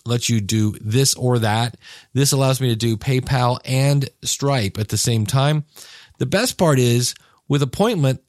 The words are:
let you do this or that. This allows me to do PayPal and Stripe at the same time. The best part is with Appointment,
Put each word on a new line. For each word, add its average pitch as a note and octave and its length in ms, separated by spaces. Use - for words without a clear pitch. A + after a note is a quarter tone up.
let A#2+ 240
you A#2 140
do G#2+ 400
this B2 320
or B2 260
that. A2+ 360
This C3+ 200
allows C3+ 280
me B2+ 80
to A2+ 80
do A2+ 200
PayPal B2+ 680
and C3+ 440
Stripe C3 560
at G#2+ 100
the G#2+ 100
same A2+ 280
time. C#3+ 380
The - 80
best G3+ 320
part D#3 200
is A#2+ 360
with C#3 140
Appointment, D3 680